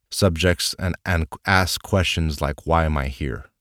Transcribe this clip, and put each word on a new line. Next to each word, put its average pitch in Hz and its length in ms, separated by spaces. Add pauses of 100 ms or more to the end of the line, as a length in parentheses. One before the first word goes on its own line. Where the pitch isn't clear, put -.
subjects 87 680
and, 90 180 (100)
and 85 220 (180)
ask 95 360
questions 82 600
like, 73 260
"Why 82 160
am 78 140
I 69 100
here? 67 380 (160)